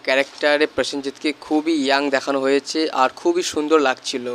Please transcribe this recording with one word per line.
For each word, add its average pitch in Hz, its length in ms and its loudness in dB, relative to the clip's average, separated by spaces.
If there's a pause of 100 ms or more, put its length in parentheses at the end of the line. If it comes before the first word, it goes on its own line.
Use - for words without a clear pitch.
ক্যারেক্টারে 147 640 2
প্রসেনজিৎকে 139 640 -4 (100)
খুবই 156 340 0 (100)
ইয়াং 135 260 2
দেখানো 135 300 0
হয়েছে, 139 400 0 (120)
আর 131 240 2
খুবই 175 260 0
সুন্দর 156 380 0
লাগছিল। 127 540 -4